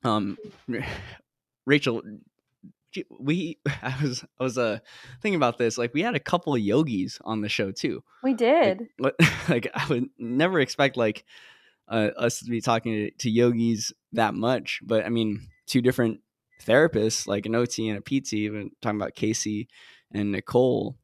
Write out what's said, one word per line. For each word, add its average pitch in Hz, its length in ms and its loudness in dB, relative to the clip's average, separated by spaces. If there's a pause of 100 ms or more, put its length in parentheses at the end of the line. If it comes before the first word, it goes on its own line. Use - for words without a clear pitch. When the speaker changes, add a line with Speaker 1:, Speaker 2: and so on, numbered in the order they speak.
Speaker 1:
Um, 107 340 0 (300)
<laughs> - 960 -10
Rachel, 135 360 2 (920)
do - 80 -10
you, - 40 -8 (160)
we, 156 440 -2
<laughs> 143 180 -4
I 131 200 -6
was, 131 220 -2 (160)
I 127 40 -2
was, 123 140 -2
uh, 110 220 0 (420)
thinking 202 140 0
about 127 220 2
this. 117 200 2
Like, 120 160 -2
we 147 80 0
had 233 140 -2
a 143 40 0
couple 170 340 0
of 120 80 2
yogis 101 640 2
on 110 180 -4
the 104 80 -4
show 98 220 -2
too. - 320 -4 (200)
Speaker 2:
We 262 80 2
Speaker 1:
Like, 226 60 0
Speaker 2:
did. 233 500 4 (100)
Speaker 1:
what, 131 180 0 (160)
<laughs> - 180 -6
like, 120 240 2
I 139 160 -4
would 127 280 0
never 147 420 2
expect, 135 380 2
like, 110 280 0 (640)
uh, 107 300 2
us 117 220 0
to 123 100 -12
be 117 120 0
talking 117 320 0
to, 107 180 -2
to - 180 -4
yogis 117 640 2 (200)
that 110 200 0
much, 113 500 -4
but, 107 220 0
I 101 40 -6
mean, 110 320 -2 (260)
two 123 140 2
different 120 380 2 (440)
therapists, 117 640 4
like 101 180 -2
an 110 100 -2
O 120 100 2
T 113 240 -4
and 104 80 -4
a 101 40 -10
P 135 200 -2
T, 107 240 -4
even 104 260 -8 (100)
talking 104 180 -2
about - 160 -6
Casey 107 520 -2 (440)
and 104 200 -2
Nicole 123 720 -2